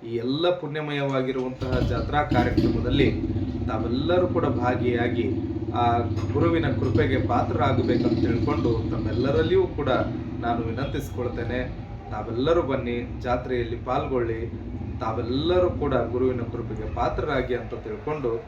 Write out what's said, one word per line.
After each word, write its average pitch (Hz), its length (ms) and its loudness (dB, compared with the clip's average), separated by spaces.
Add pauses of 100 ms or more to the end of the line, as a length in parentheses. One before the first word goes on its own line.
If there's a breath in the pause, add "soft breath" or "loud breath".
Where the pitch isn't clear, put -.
ಈ 117 80 -4
ಎಲ್ಲ 139 340 0
ಪುಣ್ಯಮಯವಾಗಿರುವಂತಹ 135 1300 -2
ಜಾತ್ರಾ - 440 2
ಕಾರ್ಯಕ್ರಮದಲ್ಲಿ - 880 4 (560)
ತಾವೆಲ್ಲರೂ 131 600 2
ಕೂಡ 160 180 0
ಭಾಗಿಯಾಗಿ 123 840 0 (440)
ಆ 120 240 2 (360)
ಗುರುವಿನ 160 340 2
ಕೃಪೆಗೆ 131 600 2
ಪಾತ್ರರಾಗಬೇಕಂತ 127 920 2
ತಿಳ್ಕೊಂಡು - 720 2
ತಮ್ಮೆಲ್ಲರಲ್ಲಿಯೂ 160 760 2
ಕೂಡ 143 220 -2 (500)
ನಾನು 120 220 0
ವಿನಂತಿಸ್ಕೊಳ್ತೇನೆ. 123 1160 -4 (340)
ತಾವೆಲ್ಲರೂ 117 500 0
ಬನ್ನಿ, 120 600 -2
ಜಾತ್ರೆಯಲ್ಲಿ 123 540 -2
ಪಾಲ್ಗೊಳ್ಳಿ, 120 760 -2 (500)
ತಾವೆಲ್ಲರೂ 131 680 2
ಕೂಡ 143 240 -2
ಗುರುವಿನ 123 480 2
ಕೃಪೆಗೆ 113 540 -6
ಪಾತ್ರರಾಗಿ 135 600 0
ಅಂತ 110 180 -6
ತಿಳ್ಕೊಂಡು 117 760 -4